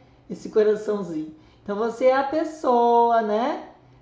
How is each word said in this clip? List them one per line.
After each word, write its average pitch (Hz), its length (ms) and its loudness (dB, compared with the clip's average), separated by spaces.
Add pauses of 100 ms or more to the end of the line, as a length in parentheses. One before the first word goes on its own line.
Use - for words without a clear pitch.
(300)
Esse 190 180 -12
coraçãozinho. 208 840 -2 (280)
Então, 202 140 -8
você 226 300 -2
é 254 100 4
a 277 80 0
pessoa, 240 960 2
né? 220 480 -2 (340)